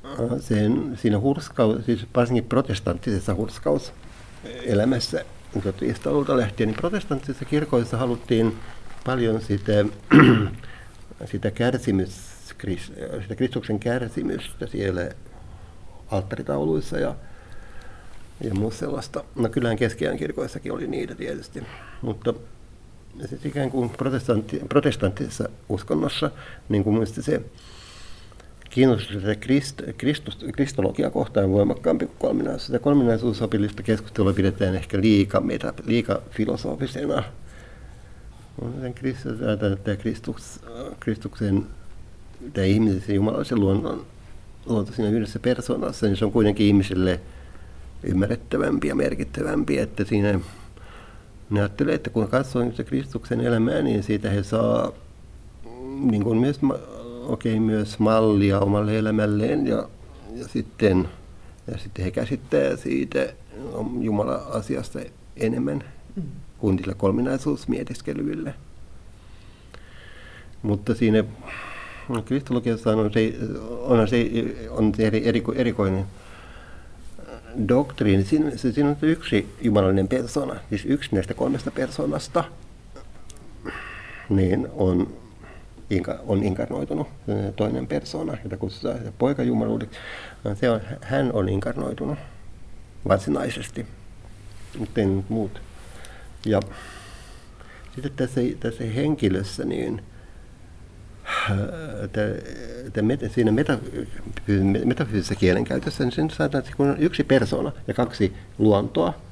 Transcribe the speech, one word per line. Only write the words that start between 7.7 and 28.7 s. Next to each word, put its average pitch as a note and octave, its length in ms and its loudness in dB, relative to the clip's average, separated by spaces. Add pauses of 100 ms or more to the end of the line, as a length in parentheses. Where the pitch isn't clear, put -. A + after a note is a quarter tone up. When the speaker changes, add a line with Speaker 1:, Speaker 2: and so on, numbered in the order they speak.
Speaker 1:
haluttiin A#2 600 2 (480)
paljon A2+ 360 2
sitä, G#2 440 2 (640)
<clears throat> - 800 -12
sitä G2+ 200 0
kärsimys-, - 1040 0
kris-, - 640 -6
sitä G2+ 140 -8
Kristuksen A#2 440 0
kärsimystä - 880 -4
siellä F#2 420 -2 (1040)
alttaritauluissa G2 840 -2
ja, - 180 -2 (1300)
ja A2 100 -2
muussa G#2+ 260 -2
sellaista. C#3+ 440 -6 (120)
No A#2 140 2
kyllähän A#2 280 2
keskiajan - 400 0
kirkoissakin - 540 -6
oli - 160 -4
niitä - 280 -4
tietysti, - 480 -8 (380)
mutta A#2 320 -2 (920)
sit C3+ 200 -10
ikään C#3 260 0
kuin B2 180 0
protestantti-, B2 800 0
protestanttisessa C3+ 800 2 (200)
uskonnossa, - 640 0 (380)
niin G#2 140 4
kuin G#2+ 120 6
muista A2 260 0
se D3+ 200 0 (1300)